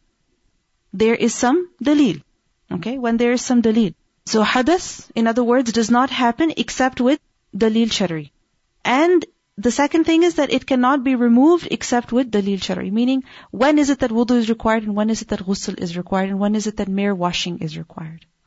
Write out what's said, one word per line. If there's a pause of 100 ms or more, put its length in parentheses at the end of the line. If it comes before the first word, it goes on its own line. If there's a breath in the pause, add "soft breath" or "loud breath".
(920)
there
is
some (120)
dalil. (480)
Okay,
when
there
is
some
dalil. (320)
So
hadath,
in
other
words,
does
not
happen
except
with (360)
dalil
shar'i. (520)
And (320)
the
second
thing
is
that
it
cannot
be
removed
except
with
dalil
shar'i.
Meaning, (280 loud breath)
when
is
it
that
wudu
is
required
and
when
is
it
that
ghusl
is
required
and
when
is
it
that
mere
washing
is
required? (220)